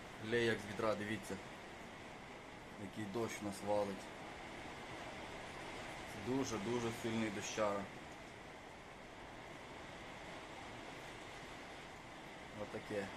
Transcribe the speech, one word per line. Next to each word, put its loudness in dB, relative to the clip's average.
Лє 10
як 10
з -2
відра, 6
дивіться. 2
Який -2
дощ 4
нас 2
валить. 6
Дуже-дуже 4
сильний 6
дощара. 4
Отаке. 2